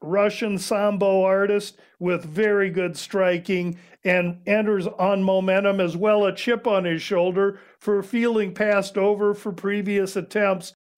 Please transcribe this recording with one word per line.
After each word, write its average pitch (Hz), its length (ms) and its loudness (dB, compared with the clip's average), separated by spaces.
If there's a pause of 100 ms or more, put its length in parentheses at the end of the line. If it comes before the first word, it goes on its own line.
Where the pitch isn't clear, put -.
Russian 202 560 0
sambo 196 680 2
artist 202 540 0 (200)
with 175 240 -2
very 196 480 0
good 175 260 -4
striking, 180 840 -2 (260)
and 180 420 0
enters 208 400 0
on 196 360 0
momentum 190 580 2
as 170 160 -2
well, 208 280 2
a 190 100 0
chip 240 320 -4
on 196 180 2
his 165 180 -2
shoulder 196 580 0 (200)
for 202 220 0
feeling 220 520 0
passed 202 420 0
over 208 380 2
for 202 180 -8
previous 196 640 -2
attempts 196 560 -2 (260)